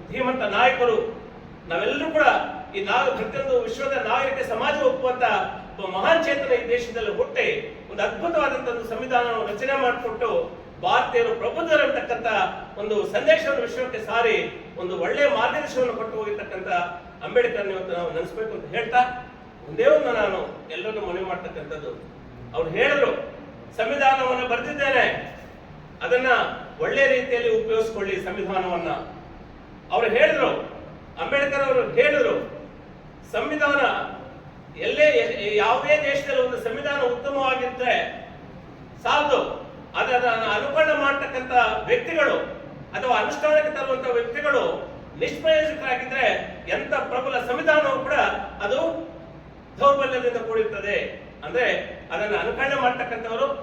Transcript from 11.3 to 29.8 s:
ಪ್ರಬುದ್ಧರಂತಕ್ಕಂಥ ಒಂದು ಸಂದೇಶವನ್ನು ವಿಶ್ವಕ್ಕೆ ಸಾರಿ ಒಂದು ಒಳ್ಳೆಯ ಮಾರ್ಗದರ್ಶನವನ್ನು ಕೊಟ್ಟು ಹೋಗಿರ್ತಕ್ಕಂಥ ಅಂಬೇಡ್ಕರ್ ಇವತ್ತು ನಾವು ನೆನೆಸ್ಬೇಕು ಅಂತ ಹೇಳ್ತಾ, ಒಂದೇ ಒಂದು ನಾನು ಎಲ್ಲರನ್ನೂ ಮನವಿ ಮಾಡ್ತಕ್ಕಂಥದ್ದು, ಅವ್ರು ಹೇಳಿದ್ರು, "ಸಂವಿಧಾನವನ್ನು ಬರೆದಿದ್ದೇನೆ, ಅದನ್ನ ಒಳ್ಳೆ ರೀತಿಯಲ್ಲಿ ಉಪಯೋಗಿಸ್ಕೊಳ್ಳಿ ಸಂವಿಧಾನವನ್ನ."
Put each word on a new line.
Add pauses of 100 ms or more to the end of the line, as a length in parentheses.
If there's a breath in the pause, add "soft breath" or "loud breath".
ಪ್ರಬುದ್ಧರಂತಕ್ಕಂಥ (500)
ಒಂದು
ಸಂದೇಶವನ್ನು
ವಿಶ್ವಕ್ಕೆ
ಸಾರಿ (140)
ಒಂದು
ಒಳ್ಳೆಯ
ಮಾರ್ಗದರ್ಶನವನ್ನು
ಕೊಟ್ಟು
ಹೋಗಿರ್ತಕ್ಕಂಥ (560)
ಅಂಬೇಡ್ಕರ್
ಇವತ್ತು
ನಾವು
ನೆನೆಸ್ಬೇಕು
ಅಂತ
ಹೇಳ್ತಾ, (400)
ಒಂದೇ
ಒಂದು
ನಾನು
ಎಲ್ಲರನ್ನೂ
ಮನವಿ
ಮಾಡ್ತಕ್ಕಂಥದ್ದು, (400)
ಅವ್ರು
ಹೇಳಿದ್ರು, (640)
"ಸಂವಿಧಾನವನ್ನು
ಬರೆದಿದ್ದೇನೆ, (680)
ಅದನ್ನ (540)
ಒಳ್ಳೆ
ರೀತಿಯಲ್ಲಿ
ಉಪಯೋಗಿಸ್ಕೊಳ್ಳಿ
ಸಂವಿಧಾನವನ್ನ." (1000)